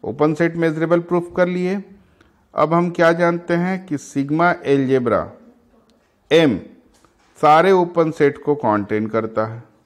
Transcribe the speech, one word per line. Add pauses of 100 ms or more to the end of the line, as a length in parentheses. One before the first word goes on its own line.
ओपन
सेट
मेजरेबल
प्रूफ
कर
लिए। (680)
अब
हम
क्या
जानते
हैं
कि
सिग्मा
अलजेब्रा (1000)
M (880)
सारे
ओपन
सेट
को
कंटेन
करता
है (240)